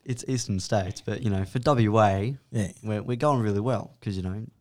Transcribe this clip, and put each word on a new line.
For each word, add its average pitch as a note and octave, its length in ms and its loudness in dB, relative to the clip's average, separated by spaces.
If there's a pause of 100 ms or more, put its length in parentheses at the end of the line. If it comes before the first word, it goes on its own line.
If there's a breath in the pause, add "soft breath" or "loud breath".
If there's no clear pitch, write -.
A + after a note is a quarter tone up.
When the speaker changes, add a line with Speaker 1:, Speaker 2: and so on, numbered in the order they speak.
Speaker 1:
it's B2 240 -6
Eastern A#2 320 -2
States, F#2 420 -2
but, G#2+ 200 -6
you A2 80 0
know, F#2+ 160 0
for C3 140 -4
W A#2 400 4
A, G#2+ 380 2 (140)
Speaker 2:
Yeah. G2+ 200 -2 (120)
Speaker 1:
we're, G#2+ 200 -4
we're B2 140 -4
going C#3 240 2
really G2+ 180 2
well A2+ 420 -4
'cause, G2+ 160 -4
you F#2 60 -4
know, G2 220 -6 (160)